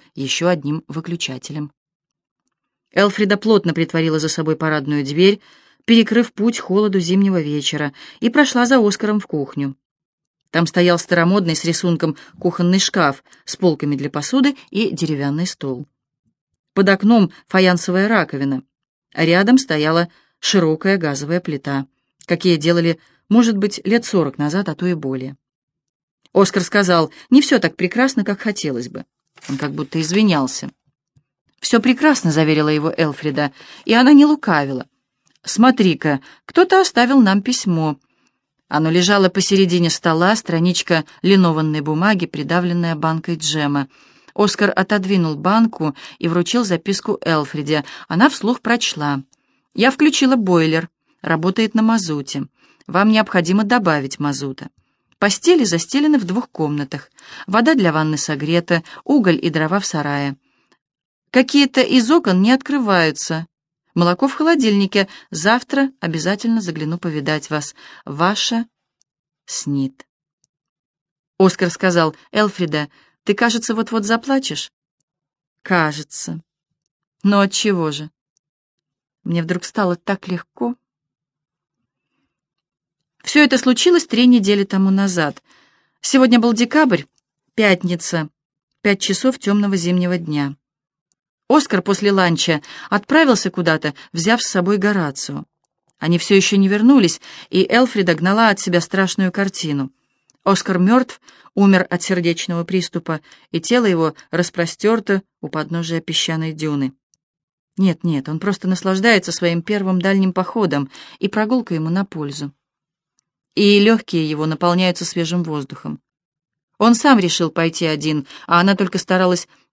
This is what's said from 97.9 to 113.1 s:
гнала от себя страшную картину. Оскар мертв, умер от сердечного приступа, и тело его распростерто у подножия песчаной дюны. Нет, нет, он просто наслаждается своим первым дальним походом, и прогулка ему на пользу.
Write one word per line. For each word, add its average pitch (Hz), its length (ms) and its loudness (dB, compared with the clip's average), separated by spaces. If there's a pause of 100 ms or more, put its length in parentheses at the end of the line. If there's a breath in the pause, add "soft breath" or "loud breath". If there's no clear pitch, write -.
гнала 202 340 2
от 196 100 0
себя 175 220 0
страшную 190 500 -2
картину. 151 600 -4 (520)
Оскар 190 360 0
мертв, 233 420 2 (320 soft breath)
умер 196 360 4
от 175 120 -4
сердечного 170 640 -2
приступа, 170 560 -4 (320 soft breath)
и 165 80 -4
тело 240 260 0
его 165 300 0 (160 loud breath)
распростерто 190 920 -2 (200)
у 151 80 -12
подножия 160 520 -6
песчаной 160 520 -4
дюны. 147 400 -4 (840)
Нет, 185 260 0
нет, 151 260 -2
он 156 100 -6
просто 190 280 -4
наслаждается 190 640 0
своим 170 300 -2
первым 190 400 -2
дальним 190 320 0
походом, 180 560 -2 (300 loud breath)
и 196 80 -4
прогулка 214 480 -2
ему 160 140 -4
на 190 160 -2
пользу. 143 460 -10 (1040)